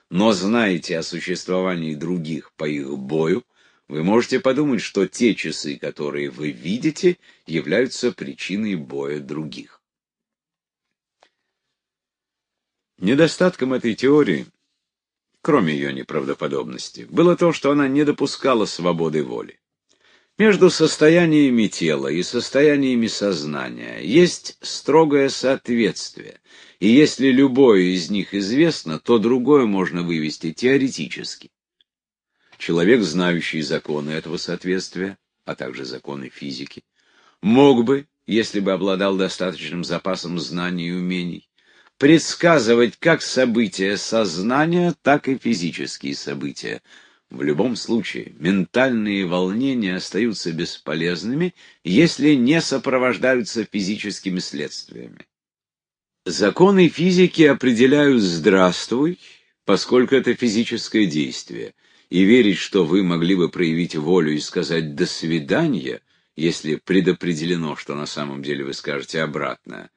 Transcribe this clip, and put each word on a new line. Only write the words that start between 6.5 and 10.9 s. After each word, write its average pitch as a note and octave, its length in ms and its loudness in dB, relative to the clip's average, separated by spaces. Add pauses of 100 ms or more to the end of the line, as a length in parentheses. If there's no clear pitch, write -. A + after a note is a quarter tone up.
видите, C#3 680 -2 (280)
являются G#2+ 640 -2
причиной F#2+ 640 -6
боя C#2 460 -8
других. D2 600 -12 (3250)